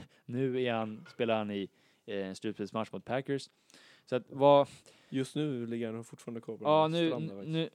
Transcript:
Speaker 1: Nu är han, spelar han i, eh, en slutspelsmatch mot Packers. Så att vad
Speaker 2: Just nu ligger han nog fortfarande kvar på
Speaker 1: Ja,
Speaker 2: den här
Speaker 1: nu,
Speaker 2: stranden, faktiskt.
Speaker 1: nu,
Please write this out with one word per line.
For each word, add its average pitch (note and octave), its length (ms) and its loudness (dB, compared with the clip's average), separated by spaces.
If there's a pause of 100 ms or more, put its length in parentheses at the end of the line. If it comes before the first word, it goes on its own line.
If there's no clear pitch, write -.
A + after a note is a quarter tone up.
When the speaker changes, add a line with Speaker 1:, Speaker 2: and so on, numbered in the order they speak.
(240)
Speaker 1:
Nu B2+ 380 -2
är B2 100 0
han, A2 380 -4
spelar A2+ 280 2
han G#2 120 -2
i, G2+ 180 -4 (380)
eh, G2+ 220 -4
en F#2+ 80 -8
slutspelsmatch G#2+ 560 -6
mot G2 120 -10
Packers. C3+ 460 -4 (560)
Så B2+ 100 -2
att B2 120 -2
vad C#3+ 400 6 (440)
Speaker 2:
Just C3+ 240 -4
nu C3+ 300 -4
ligger A#2 200 -4
han A2 100 -6
nog A#2 100 -10
fortfarande A#2 340 -12
kvar A2+ 160 -10
på G#2+ 80 -10
Speaker 1:
Ja, D3+ 180 8
Speaker 2:
den D#3 120 2
här E3+ 80 2
Speaker 1:
nu, E3 60 4
Speaker 2:
stranden, D#3 280 -4
faktiskt. B2 160 -8
Speaker 1:
nu, D#3+ 220 -2